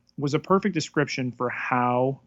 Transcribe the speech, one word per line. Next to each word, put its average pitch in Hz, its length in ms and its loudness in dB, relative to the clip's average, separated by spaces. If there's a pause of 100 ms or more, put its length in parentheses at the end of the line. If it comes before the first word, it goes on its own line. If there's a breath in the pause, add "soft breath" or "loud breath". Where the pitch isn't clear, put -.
(180)
was 143 180 -2
a 151 40 2
perfect 190 360 2
description 135 560 -2
for 120 180 -2
how 123 760 0